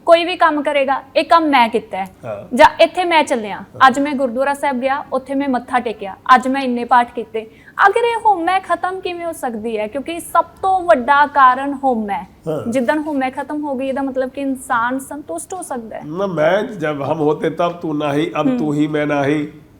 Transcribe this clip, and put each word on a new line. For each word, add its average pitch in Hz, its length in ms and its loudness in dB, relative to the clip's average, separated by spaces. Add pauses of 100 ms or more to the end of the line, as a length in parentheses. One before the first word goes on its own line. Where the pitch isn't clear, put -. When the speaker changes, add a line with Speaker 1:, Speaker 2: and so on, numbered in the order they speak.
Speaker 1:
ਕੋਈ 339 200 6
ਵੀ 359 100 -2
ਕੰਮ 320 260 2
ਕਰੇਗਾ, 277 420 0 (120)
"ਇਹ 320 100 2
ਕੰਮ 339 200 4
ਮੈਂ 254 240 4
ਕੀਤਾ 214 280 -4
ਹੈ," 190 120 -8 (160)
Speaker 2:
ਹਾਂ। 107 300 -8
Speaker 1:
ਜਾਂ 294 120 8 (140)
"ਇੱਥੇ 339 240 2
ਮੈਂ 330 180 4
ਚੱਲਿਆ, 214 320 -4
Speaker 2:
ਹਾਂ। 202 320 2
Speaker 1:
ਅੱਜ 262 120 4
ਮੈਂ 285 140 0
ਗੁਰਦੁਆਰਾ 269 400 0
ਸਾਹਿਬ 277 280 -2
ਗਿਆ, 269 320 -2
ਉੱਥੇ 262 220 -4
ਮੈਂ 277 140 -2
ਮੱਥਾ 247 300 0
ਟੇਕਿਆ, 208 360 -8 (200)
ਅੱਜ 254 120 2
ਮੈਂ 269 140 0
ਇੰਨੇ 240 240 -2
ਪਾਠ 240 280 2
ਕੀਤੇ।" 220 340 -8 (400)
ਅਗਰ 403 120 2
ਇਹ 466 260 0
ਹਉਮੈ 370 340 2
ਖਤਮ 370 400 -4
ਕਿਵੇਂ 349 260 -8
ਹੋ 330 60 -6
ਸਕਦੀ 233 460 -6
ਹੈ? 214 100 -4
ਕਿਉਂਕਿ 285 320 -8
ਸਭ 330 260 0 (160)
ਤੋਂ 381 200 0
ਵੱਡਾ 285 440 4
ਕਾਰਨ 269 480 4 (100)
ਹਉਮੈ। 214 400 -2 (240)
Speaker 2:
ਹਾਂ। 151 240 -4
Speaker 1:
ਜਿੱਦਣ 269 280 0
ਹਉਮੈ 285 300 -4
ਖਤਮ 285 340 -8
ਹੋ 285 120 -4
ਗਈ, 269 120 -4
ਇਹਦਾ 269 140 -4
ਮਤਲਬ 262 280 -4
ਕਿ 277 120 -10
ਇਨਸਾਨ 262 580 -2
ਸੰਤੁਸ਼ਟ 302 540 -12
ਹੋ 370 80 -8
ਸਕਦਾ 233 340 -10
ਹੈ। - 100 -12
Speaker 2:
ਨਾ, 175 220 -4
ਮੈਂ 175 360 0
ਜਬ 151 380 -6
ਹਮ 147 180 -4
ਹੋਤੇ 151 300 0
ਤਬ 170 220 -2
ਤੂੰ 160 260 -6
ਨਾਹੀ, 147 420 -2
ਅਬ 151 80 2
Speaker 1:
ਹੂੰ। 254 100 0
Speaker 2:
ਤੂੰ 151 160 -2
ਹੀ 147 140 0
ਮੈਂ 147 200 -2
ਨਾਹੀ। 143 400 0 (320)